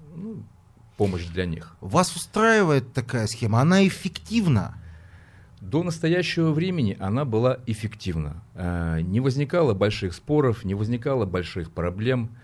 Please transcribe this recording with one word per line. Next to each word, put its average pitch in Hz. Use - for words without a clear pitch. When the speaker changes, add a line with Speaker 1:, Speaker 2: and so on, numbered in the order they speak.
Speaker 1:
ну, 175
помощь 92
для 87
них. 80
Speaker 2:
Вас 104
устраивает 202
такая 120
схема? 110
Она 185
эффективна? 180
Speaker 1:
До 120
настоящего 165
времени 156
она 107
была 123
эффективна. 82
Э, 85
не 90
возникало 135
больших 101
споров, 135
не 95
возникало 117
больших 87
проблем. 110